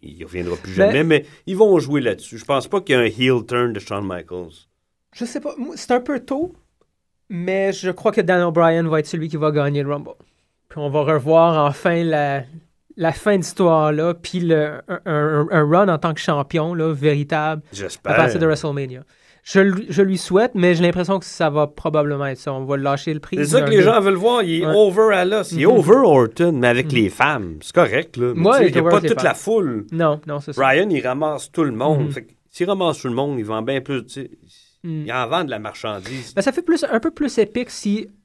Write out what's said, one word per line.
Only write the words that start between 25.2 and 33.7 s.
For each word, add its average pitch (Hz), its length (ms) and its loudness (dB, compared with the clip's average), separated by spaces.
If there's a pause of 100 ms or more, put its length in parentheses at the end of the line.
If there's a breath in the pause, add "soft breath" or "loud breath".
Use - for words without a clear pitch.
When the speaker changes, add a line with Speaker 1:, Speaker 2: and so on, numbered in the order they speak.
Speaker 1:
l'os. 190 300 -2
Il 160 80 -2
est 143 40 4
Speaker 2:
Mhm. 202 120 8
Speaker 1:
over 175 160 6 (100)
Orton, 156 480 4
mais 123 160 2
avec 123 200 2
Speaker 2:
Mhm. 139 80 -2
Speaker 1:
les 107 140 4
femmes. 120 520 -2
C'est - 120 -18
correct, 139 440 0
là. 123 180 -2
Mais 170 100 0
Speaker 2:
Ouais, 208 60 6
Speaker 1:
tu 269 60 4
sais, 247 60 4
Speaker 2:
il - 20 6
est 180 60 6
Speaker 1:
il - 40 -2
y - 40 4
a - 20 0
Speaker 2:
over 165 100 2
Speaker 1:
pas - 60 4
Speaker 2:
avec 165 120 0
les - 60 2
Speaker 1:
toute 131 80 -4
la 143 100 2
Speaker 2:
femmes. - 200 -4
Speaker 1:
foule. 131 400 -2
Speaker 2:
Non, 160 340 0
non, 143 140 -8
c'est 147 100 -14
ça. 135 160 2
Speaker 1:
Ryan, 160 220 4
il 156 180 0
ramasse 143 420 -4
tout 165 140 -2
le 143 80 0
monde. 143 360 0
Speaker 2:
Mhm. 143 40 -6
Speaker 1:
Fait 131 140 -10
que - 60 -20 (200)
s'il 175 180 -6
ramasse 180 300 -2
tout - 80 -8
le 120 80 -4
monde, 139 240 -2
il 107 60 -6
vend 110 160 -6
bien 135 180 -4